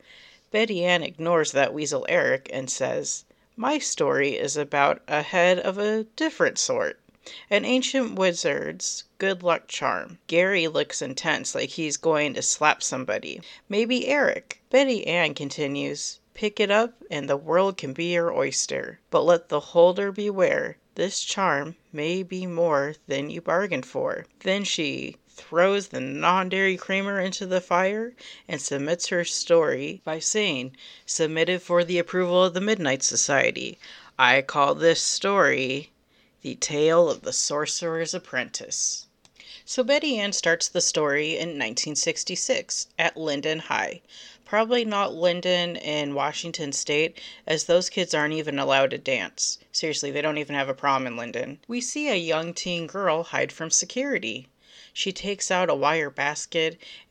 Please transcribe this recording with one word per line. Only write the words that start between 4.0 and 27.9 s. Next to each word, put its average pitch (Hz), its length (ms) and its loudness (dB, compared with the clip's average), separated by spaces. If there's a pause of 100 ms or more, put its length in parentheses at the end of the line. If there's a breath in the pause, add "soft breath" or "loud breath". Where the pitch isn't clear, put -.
is 143 180 -2
about 147 500 2
a 151 160 0
head 180 360 4
of 190 200 -2
a 214 260 0 (120)
different 302 420 0
sort. 110 400 -2 (520 loud breath)
An 202 140 2
ancient 247 540 0
wizard's 165 840 -2 (140)
good 190 240 -2
luck 170 260 0
charm." 120 580 -4
Gary 180 400 2
looks 147 360 -2
intense, 147 520 -4
like 135 160 -4
he's 156 260 -4
going 147 380 0
to - 80 -6
slap - 400 2
somebody. 104 580 -4 (280 loud breath)
"Maybe 233 400 0
Eric." - 520 0 (100)
Betty 262 360 4
Ann 160 280 2
continues, 143 840 -6 (140)
"Pick 208 260 -4
it 202 120 2
up 226 240 2 (160)
and 143 180 -6
the 139 80 2
world 175 400 2
can 139 160 -8
be 170 220 -2
your 170 180 2
oyster. - 640 -2 (120)
But 147 140 4
let 170 260 4
the 147 100 0
holder 180 500 4
beware. 190 680 0 (160)
This - 260 -2
charm 160 560 0 (160)
may 165 300 -2
be 185 240 -8
more 156 480 2 (120)
than 139 240 -4
you 165 100 -10
bargained 170 460 -2
for." - 400 -4 (140)
Then 190 240 -2
she 139 520 -4 (120)
throws 190 600 2
the 131 120 -6
non-dairy 180 760 2
creamer 196 440 -2
into 190 260 -4
the 185 140 2
fire 202 540 0 (340 loud breath)